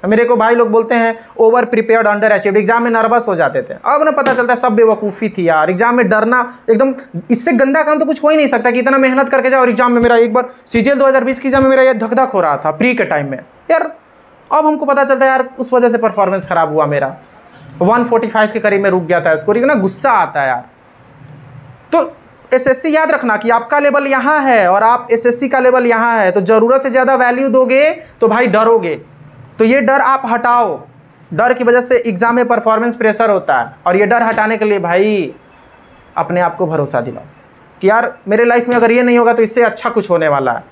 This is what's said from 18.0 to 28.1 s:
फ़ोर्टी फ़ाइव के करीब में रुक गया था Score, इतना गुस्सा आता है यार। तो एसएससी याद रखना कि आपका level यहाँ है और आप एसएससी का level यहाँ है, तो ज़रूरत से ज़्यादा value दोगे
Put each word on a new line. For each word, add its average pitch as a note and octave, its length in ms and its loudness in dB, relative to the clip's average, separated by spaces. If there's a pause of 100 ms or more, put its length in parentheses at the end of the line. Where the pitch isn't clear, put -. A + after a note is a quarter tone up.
फ़ोर्टी A3+ 240 -2
फ़ाइव G#3+ 240 0
के A3+ 80 -4
करीब G3+ 220 0
में G3+ 80 0
रुक F#3 120 0
गया E3+ 180 0
था E3 140 0
Score, G3+ 240 -2
इतना C4+ 160 2
गुस्सा G3 380 -2
आता D#3+ 280 -2
है C3+ 80 -2
यार। B2 160 -4 (1300)
तो E4 80 2 (540)
एसएससी C4 400 0
याद D#4 160 0
रखना A#3+ 260 0
कि A3 140 -4
आपका A#3 280 0
level C#4+ 280 -2
यहाँ C4+ 360 0
है A#3 260 2
और G3 140 2
आप B3 300 0
एसएससी A#3+ 360 -2
का C4 100 0
level B3+ 280 2
यहाँ A#3 320 0
है, F#3+ 120 2
तो G3 120 0
ज़रूरत A3 400 2
से C4+ 80 -4
ज़्यादा B3+ 260 2
value B3 320 0
दोगे C4 420 2 (300)